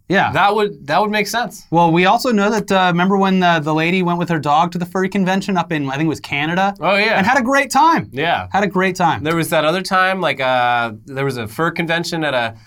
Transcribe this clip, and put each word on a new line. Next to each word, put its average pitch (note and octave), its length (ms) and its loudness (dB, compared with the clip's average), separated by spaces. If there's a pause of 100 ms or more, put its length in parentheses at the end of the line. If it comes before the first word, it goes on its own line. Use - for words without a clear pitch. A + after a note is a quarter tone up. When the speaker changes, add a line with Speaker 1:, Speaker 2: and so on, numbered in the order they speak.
Speaker 1:
Yeah. D#3+ 240 2
Speaker 2:
That G3 220 2
would, E3+ 320 -2
that D#3 140 0
would G#3 100 0
make G#3 160 -2
sense. A3 440 -6
Speaker 1:
Well, E3 220 4
we F3+ 140 4
also A#3 240 2
know G3+ 200 2
that, G#3+ 220 -2
uh, F#3 200 2
remember F#3 260 2
when, F#3+ 240 2
uh, E3+ 180 2
the D#3 140 -2
lady F3 280 0
went F3 160 -2
with F3 120 -2
her E3 80 0
dog D3+ 340 2
to F3+ 60 -6
the F3 80 -6
furry F#3 240 -2
convention F#3+ 480 -2
up F3 140 -4
in, D3 180 -2
I - 60 -4
think D#3 100 0
it - 20 2
was C#3+ 120 -2
Canada? F3 600 -2
Speaker 2:
Oh, F#3 160 0
yeah. A3+ 220 2
Speaker 1:
And F#3+ 80 0
had B3+ 120 4
a B3+ 40 2
great C4+ 280 0
time. C#4+ 420 2
Speaker 2:
Yeah. B2+ 380 -2
Speaker 1:
Had G3 120 0
a G#3 40 2
great F#3 300 0
time. D3+ 280 0
Speaker 2:
There D#3+ 120 0
was D#3+ 140 -2
that D#3 160 2
other F3+ 160 0
time, F#3 400 0
like, C#3 180 -2
uh, A#2+ 520 0 (120)
there C3+ 220 -6
was B2+ 100 -4
a A2+ 100 -6
fur D#3+ 240 -4
convention E3+ 540 -4
at C#3+ 80 -2
a, A#2 240 -2 (100)